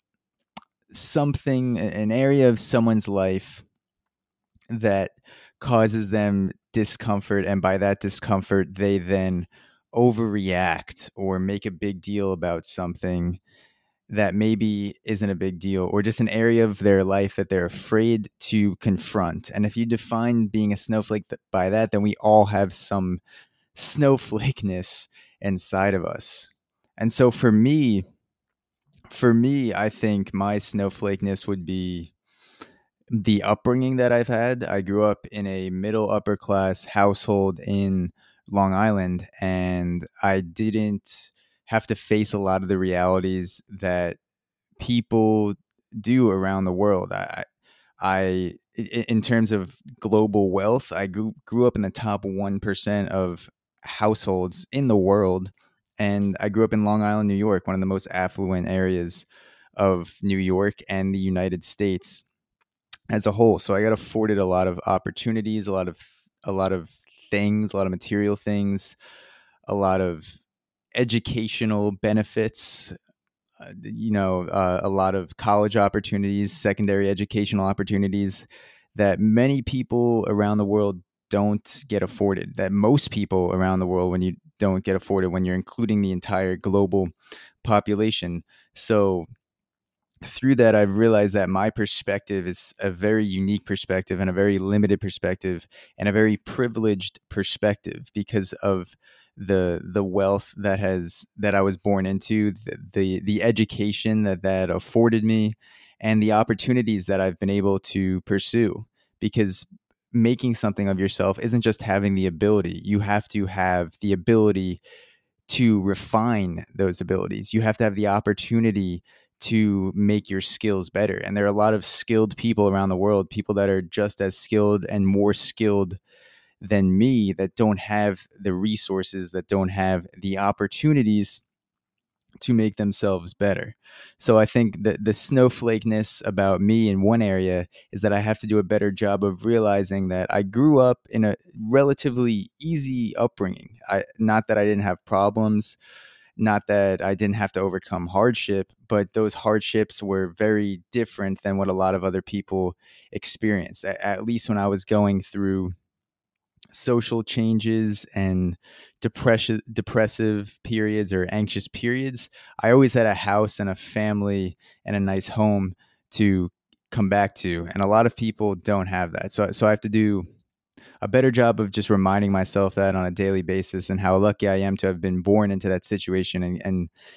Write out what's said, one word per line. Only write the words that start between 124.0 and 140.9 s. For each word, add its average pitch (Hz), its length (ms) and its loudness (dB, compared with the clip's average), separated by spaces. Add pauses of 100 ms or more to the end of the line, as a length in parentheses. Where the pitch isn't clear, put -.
as 95 160 -2
skilled 104 500 2
and 101 200 0
more 101 260 4
skilled 98 640 0 (640)
than 95 320 2
me, 110 380 4
that 92 220 -4
don't 107 240 2
have 104 480 -2 (120)
the 98 140 -4
resources, 95 800 -4
that 92 160 -6
don't 95 220 0
have 95 360 0 (100)
the 95 220 -4
opportunities 104 1040 0 (960)
to - 140 0
make 110 240 2
themselves 98 560 -2
better. 101 420 -2 (440)
So 113 180 4
I 110 80 8
think 110 380 0
that 104 200 0
the 110 80 2
snowflakeness 113 1120 0
about 98 380 2
me 110 260 4
in 98 140 2
one 113 220 4
area 92 420 0 (260)
is 95 100 -8
that 101 120 2
I 101 60 2
have 107 220 0
to 110 60 -10
do 107 120 4
a 101 40 2
better 101 280 0
job 101 320 0
of 95 200 -2
realizing 101 640 2
that 92 220 -2
I 101 120 0
grew 131 360 4
up 127 200 4 (100)